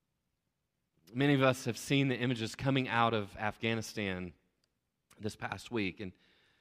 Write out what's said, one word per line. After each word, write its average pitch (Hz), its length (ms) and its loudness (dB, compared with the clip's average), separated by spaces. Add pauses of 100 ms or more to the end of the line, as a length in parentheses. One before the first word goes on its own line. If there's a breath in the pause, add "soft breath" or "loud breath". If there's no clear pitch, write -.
(1160)
Many 143 200 4
of 135 80 4
us 131 240 4
have 113 120 -4
seen 139 300 2
the 123 80 0
images 113 380 -2
coming 135 340 0
out 117 260 4
of 101 240 -4
Afghanistan 104 920 -4 (880)
this 107 160 -8
past 104 340 -10
week 104 300 -4
and 95 120 -10 (480)